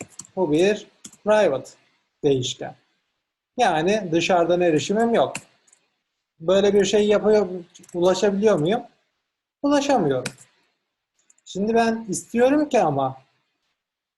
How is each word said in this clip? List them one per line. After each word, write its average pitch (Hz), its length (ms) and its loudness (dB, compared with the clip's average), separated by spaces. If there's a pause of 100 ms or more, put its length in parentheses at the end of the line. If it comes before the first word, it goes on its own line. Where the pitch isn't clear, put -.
(360)
bu 170 160 -2
bir 196 360 0 (360)
private 196 460 0 (520)
değişken. 131 540 -2 (800)
Yani 190 560 0
dışarıdan 170 480 2
erişimim 196 540 0
yok. 190 220 0 (1040)
Böyle 196 340 2
bir 202 100 4
şey 208 220 0
yapıyor, 202 580 0 (300)
ulaşabiliyor 190 640 0
muyum? 190 240 -2 (800)
Ulaşamıyorum. 269 720 0 (1120)
Şimdi 214 300 -6
ben 226 340 0
istiyorum 269 600 0
ki 240 120 0
ama 139 420 -2 (960)